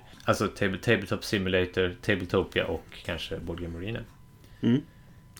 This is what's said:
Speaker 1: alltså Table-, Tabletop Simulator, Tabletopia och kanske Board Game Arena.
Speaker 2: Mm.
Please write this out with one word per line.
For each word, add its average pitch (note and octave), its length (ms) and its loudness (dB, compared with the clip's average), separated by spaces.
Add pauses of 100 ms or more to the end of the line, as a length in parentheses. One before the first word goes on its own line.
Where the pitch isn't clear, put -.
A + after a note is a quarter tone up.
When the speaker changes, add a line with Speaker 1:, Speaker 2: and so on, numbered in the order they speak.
(240)
Speaker 1:
alltså G#2+ 240 2
Table-, F#2+ 300 -2
Tabletop G2+ 460 0
Simulator, F#2 760 2
Tabletopia F#2+ 640 2
och E2+ 200 -4 (200)
kanske E2 340 -6
Board E2+ 220 -8
Game E2+ 180 -8
Arena. A2 200 -6 (640)
Speaker 2:
Mm. A#2+ 200 4 (580)